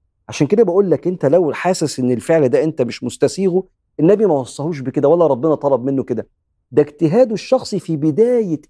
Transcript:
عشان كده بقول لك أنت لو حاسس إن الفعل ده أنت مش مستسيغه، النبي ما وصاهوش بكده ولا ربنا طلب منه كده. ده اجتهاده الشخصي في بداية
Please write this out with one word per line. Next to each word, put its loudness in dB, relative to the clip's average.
عشان 0
كده 2
بقول 2
لك 0
أنت -2
لو 2
حاسس -4
إن 0
الفعل 2
ده 2
أنت -2
مش -6
مستسيغه، -2
النبي 4
ما 2
وصاهوش -6
بكده 0
ولا 4
ربنا 0
طلب -2
منه -2
كده. -6
ده 2
اجتهاده 0
الشخصي -2
في -4
بداية 0